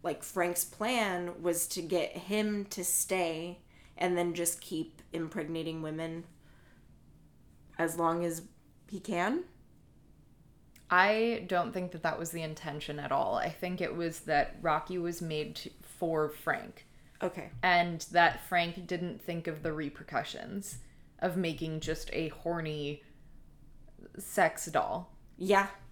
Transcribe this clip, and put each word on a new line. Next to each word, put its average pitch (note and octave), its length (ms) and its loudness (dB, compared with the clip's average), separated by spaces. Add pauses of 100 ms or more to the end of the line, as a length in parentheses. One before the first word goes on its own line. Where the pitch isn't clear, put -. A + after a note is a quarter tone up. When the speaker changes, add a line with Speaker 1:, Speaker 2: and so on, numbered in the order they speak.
Speaker 1:
like, - 180 -4
Frank's F3 420 0
plan G3 760 0
was E3+ 260 2
to - 140 -4
get E3+ 340 0
him G#3 500 0
to F#3 180 -6
stay F3 720 0 (380)
and F3+ 200 2
then F3 180 2
just E3+ 260 0
keep - 420 -6 (100)
impregnating D#3+ 680 -4
women E3 420 -6 (1500)
as E3 220 0
long E3+ 260 2
as E3 180 -2 (460)
he F#3+ 120 -8
can? G#3+ 420 0 (1500)
Speaker 2:
I G#3+ 580 6
don't F3 260 2
think F3+ 180 -4
that D#3+ 120 -10
that D#3+ 140 0
was D#3+ 120 -4
the E3 120 -6
intention D3+ 560 -6
at C#3+ 140 -4
all. C#3 220 2
I D#3+ 160 2
think F3+ 320 -4
it - 120 -2
was E3 260 -4
that D3 420 2
Rocky D#3+ 340 2
was E3+ 240 -2
made D#3 360 -2
to, - 140 -10 (120)
for D#3 480 0
Frank. - 560 -4 (360)
Speaker 1:
Okay. F3+ 280 -4 (120)
Speaker 2:
And F3 500 4
that E3+ 340 8
Frank E3+ 400 0
didn't F3 340 -4
think E3 260 -4
of D#3 160 -4
the D#3+ 120 -2
repercussions - 1040 -4 (400)
of F3 180 0
making D#3+ 440 0
just D#3 340 -4
a D#3+ 140 0
horny D3+ 760 -4 (1160)
sex - 480 2
doll. - 460 0 (240)
Speaker 1:
Yeah. G3 300 6 (260)